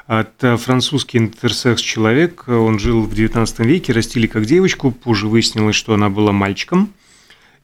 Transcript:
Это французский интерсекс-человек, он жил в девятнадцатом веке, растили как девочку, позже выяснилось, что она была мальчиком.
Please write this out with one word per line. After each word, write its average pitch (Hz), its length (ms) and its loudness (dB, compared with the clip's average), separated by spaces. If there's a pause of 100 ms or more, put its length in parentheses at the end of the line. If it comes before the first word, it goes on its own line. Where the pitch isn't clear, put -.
Это 113 520 0
французский 127 580 -2
интерсекс-человек, 117 1300 0
он 113 320 2
жил 113 220 0
в 107 140 -4
девятнадцатом 110 540 0
веке, 143 260 2
растили 113 320 0
как 110 180 -2
девочку, 151 460 2
позже 107 380 -2
выяснилось, 107 480 0
что - 180 -2
она 104 160 2
была 101 220 0
мальчиком. 101 580 0 (720)